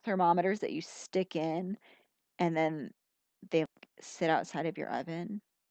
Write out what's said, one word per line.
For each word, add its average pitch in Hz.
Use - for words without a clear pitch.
thermometers 185
that -
you 151
stick -
in 170
and 170
then 156
they 160
sit -
outside 156
of 165
your -
oven. 165